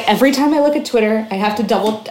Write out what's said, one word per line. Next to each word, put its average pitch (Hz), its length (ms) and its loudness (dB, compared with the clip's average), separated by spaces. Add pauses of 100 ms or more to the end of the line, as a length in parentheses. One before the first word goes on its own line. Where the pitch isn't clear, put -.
every 214 260 4
time 285 220 0
I 302 60 2
look 294 160 2
at 294 100 -4
Twitter, 220 440 0
I 196 40 -6
have 208 220 -2
to 233 80 -2
double, 214 460 -2